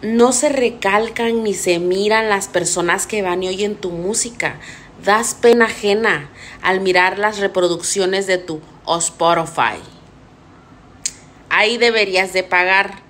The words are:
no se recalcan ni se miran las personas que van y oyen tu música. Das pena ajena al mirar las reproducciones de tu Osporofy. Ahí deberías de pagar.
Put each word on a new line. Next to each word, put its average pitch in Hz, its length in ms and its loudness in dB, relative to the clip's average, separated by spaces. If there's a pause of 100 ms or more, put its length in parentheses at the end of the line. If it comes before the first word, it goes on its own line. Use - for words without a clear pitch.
no 233 320 4
se 294 160 2
recalcan 226 920 0
ni 208 100 0
se 180 260 0
miran 208 480 2
las 196 200 -2
personas 175 600 -2
que 214 140 -4
van 185 220 -2
y 185 40 -4
oyen 202 280 -2
tu 185 160 -8
música. 175 680 -4 (460)
Das 214 300 0
pena 233 300 4
ajena 202 640 -2 (320)
al 190 200 0
mirar 185 380 2
las 208 180 0
reproducciones 190 920 0
de 185 120 2
tu 160 220 -10 (240)
Osporofy. 165 920 0 (1700)
Ahí 214 280 2
deberías 196 560 2
de 185 100 0
pagar. 185 680 0